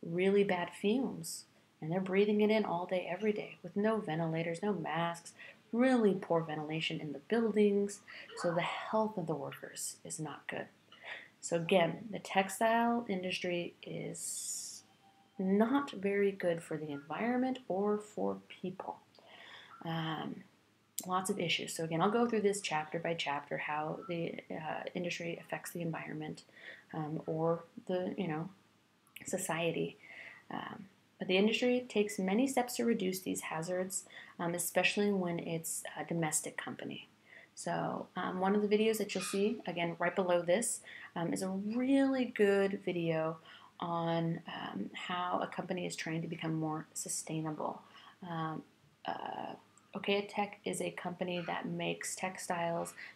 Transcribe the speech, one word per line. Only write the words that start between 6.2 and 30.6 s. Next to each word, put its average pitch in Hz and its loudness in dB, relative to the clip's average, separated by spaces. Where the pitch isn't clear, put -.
ventilation 156 -2
in 151 -6
the 147 -10
buildings. 208 4
So 170 0
the 170 2
health 214 0
of 160 -2
the 156 0
workers - -8
is 160 -8
not 147 -8
good. - -6
So - 0
again, 170 4
the 180 -6
textile 233 2
industry 180 -2
is - -8
not 214 4
very 202 2
good 175 0
for 156 -6
the 151 -6
environment 226 0
or 208 2
for 196 -4
people. - -8
Um, 160 -4
lots 190 0
of 196 -2
issues. - -2
So 165 -4
again, 160 0
I'll 190 4
go 233 4
through 220 0
this 202 2
chapter 156 -2
by 165 0
chapter, 147 -2
how 156 -4
the, 170 -4
uh, - -6
industry 170 -4
affects - -8
the 170 -6
environment, 156 -6
um, 156 -4
or 165 2
the, 185 0
you 185 0
know, 160 -2
society. 165 -2
Um, - -8